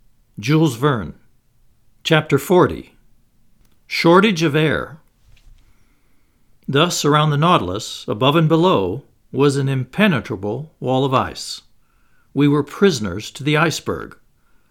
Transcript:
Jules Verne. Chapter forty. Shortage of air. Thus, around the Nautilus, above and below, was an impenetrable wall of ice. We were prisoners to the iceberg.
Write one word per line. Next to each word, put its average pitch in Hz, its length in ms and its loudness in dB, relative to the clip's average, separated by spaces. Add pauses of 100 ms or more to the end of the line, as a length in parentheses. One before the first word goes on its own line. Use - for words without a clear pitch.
(400)
Jules 143 380 2
Verne. 123 380 -2 (840)
Chapter 151 380 0
forty. 135 560 0 (920)
Shortage 180 540 4
of 151 140 0
air. 147 460 -2 (1600)
Thus, 165 380 0
around 151 280 2
the 143 60 0
Nautilus, 113 680 -2
above 131 300 2
and 165 100 4
below, 147 560 2 (300)
was 139 240 2
an 135 100 -2
impenetrable 131 1120 -2
wall 131 240 0
of 131 100 0
ice. - 500 -4 (720)
We 143 140 2
were 143 160 2
prisoners 107 680 -2
to - 120 -16
the 151 140 0
iceberg. 113 600 -4 (540)